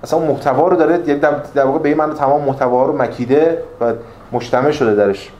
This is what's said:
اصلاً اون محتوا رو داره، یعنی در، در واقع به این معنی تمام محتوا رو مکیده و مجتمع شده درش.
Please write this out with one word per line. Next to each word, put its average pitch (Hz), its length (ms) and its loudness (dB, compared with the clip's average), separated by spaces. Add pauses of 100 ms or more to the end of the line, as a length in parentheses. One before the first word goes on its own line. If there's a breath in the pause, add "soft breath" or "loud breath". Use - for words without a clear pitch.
اصلاً 156 160 -2
اون 156 80 -2
محتوا 139 400 0
رو 185 80 2
داره، 165 300 2
یعنی 143 140 0
در، 151 100 2 (240)
در 139 100 2
واقع 135 140 0
به 147 100 0
این 147 100 0
معنی 151 160 -2
تمام 143 280 0
محتوا 131 440 0
رو 151 100 -2
مکیده 139 680 0 (180)
و 117 120 0 (400 loud breath)
مجتمع 123 380 0
شده 110 240 2
درش. 101 460 0